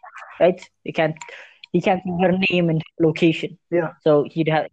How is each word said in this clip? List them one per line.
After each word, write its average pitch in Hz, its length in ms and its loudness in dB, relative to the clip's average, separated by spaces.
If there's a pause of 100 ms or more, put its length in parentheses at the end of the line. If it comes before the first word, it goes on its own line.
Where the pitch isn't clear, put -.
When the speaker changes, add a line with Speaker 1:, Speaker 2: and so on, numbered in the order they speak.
(400)
Speaker 1:
right? 185 200 2 (240)
They 165 80 -10
can't. 160 240 -2 (560)
He 175 80 2
can't 185 260 0
know 175 200 -4
her 175 60 4 (180)
name 175 180 2
and 160 140 0 (180)
location. 160 560 0 (140)
Speaker 2:
Yeah. 170 220 -2 (120)
Speaker 1:
So 147 280 4
he'd 160 160 -2
have, 156 240 0